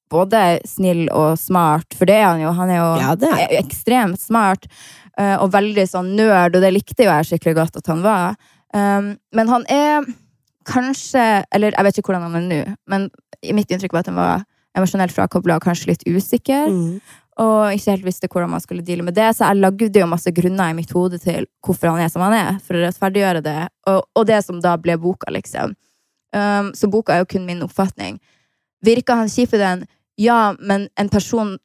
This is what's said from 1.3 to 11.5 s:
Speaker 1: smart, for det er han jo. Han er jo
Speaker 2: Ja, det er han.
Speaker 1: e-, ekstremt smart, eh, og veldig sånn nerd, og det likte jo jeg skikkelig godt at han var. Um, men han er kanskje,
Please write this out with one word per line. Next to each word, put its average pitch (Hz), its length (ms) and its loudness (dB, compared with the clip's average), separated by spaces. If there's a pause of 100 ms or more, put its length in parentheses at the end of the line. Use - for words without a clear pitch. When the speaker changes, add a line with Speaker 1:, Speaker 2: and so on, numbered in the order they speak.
Speaker 1:
smart, 165 560 0
for - 120 0
det 196 100 6
er 214 80 4
han 170 160 2
jo. 156 140 -2
Han 180 160 -2
er 180 80 2
jo 170 140 2 (100)
Speaker 2:
Ja, 156 140 0
det 233 120 0
er 330 60 2
han. - 180 0
Speaker 1:
e-, 113 140 2
ekstremt 202 560 -2
smart, 208 440 0 (520)
eh, 202 240 0
og 190 100 0
veldig 208 380 2
sånn 185 260 -4
nerd, 190 400 4
og 185 60 6
det 190 100 4
likte 202 320 0
jo 202 80 4
jeg 156 140 2
skikkelig 165 300 -2
godt 160 220 -2
at - 100 -12
han 165 140 -2
var. 196 360 0 (360)
Um, 202 440 -2 (160)
men 226 160 2
han 240 180 2
er 294 380 2 (600)
kanskje, 247 800 0 (100)